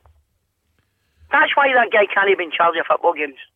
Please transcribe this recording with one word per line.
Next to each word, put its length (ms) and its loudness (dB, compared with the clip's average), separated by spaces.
That's 220 0
why 200 0
that 180 2
guy 140 2
can't 320 0
be 60 -2
in 60 -14
charge 280 0
of 80 -6
football 260 0
games, 240 -8